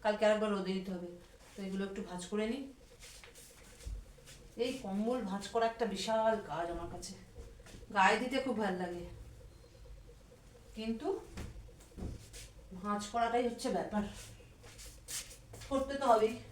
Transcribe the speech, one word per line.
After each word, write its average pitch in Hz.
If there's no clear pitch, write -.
কালকে 208
আরেকবার 214
রোদে 190
দিতে 190
হবে, 180
তো 202
এগুলো 190
একটু 196
ভাঁজ 175
করে 214
নিই। 269
এই 247
কম্বল 214
ভাঁজ 196
করা 226
একটা 226
বিশাল 220
কাজ 170
আমার 170
কাছে, 180
গায়ে 202
দিতে 254
খুব 254
ভালো 196
লাগে, 175
কিন্তু 226
ভাঁজ 208
করাটাই 233
হচ্ছে 240
ব্যাপার, 208
করতে 269
তো 277
হবেই। 220